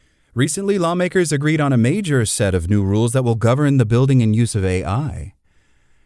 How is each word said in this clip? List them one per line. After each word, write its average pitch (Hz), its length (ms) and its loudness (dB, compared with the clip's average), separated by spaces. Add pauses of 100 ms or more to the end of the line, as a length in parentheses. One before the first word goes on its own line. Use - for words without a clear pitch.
(340)
Recently, 196 460 -2
lawmakers 175 540 -2
agreed 151 260 0
on 143 140 0
a 123 40 2
major 139 480 0
set 98 300 0
of 87 140 -2
new 101 120 2
rules 107 300 0
that 131 140 0
will 117 100 0
govern 131 400 2
the 123 100 4
building 127 360 2
and 110 120 2
use 113 220 0
of 98 80 -2
A 92 220 -2
I. 110 480 -6 (720)